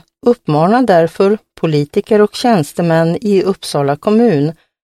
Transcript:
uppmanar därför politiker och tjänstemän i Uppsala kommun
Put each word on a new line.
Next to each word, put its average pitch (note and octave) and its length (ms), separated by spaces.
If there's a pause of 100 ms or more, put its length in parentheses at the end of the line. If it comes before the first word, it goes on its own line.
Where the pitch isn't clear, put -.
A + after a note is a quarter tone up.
(260)
uppmanar G3 560
därför G3 560 (220)
politiker E3 640
och G#3 140
tjänstemän E3 840
i G3+ 220
Uppsala C#3+ 520
kommun F#3+ 580 (380)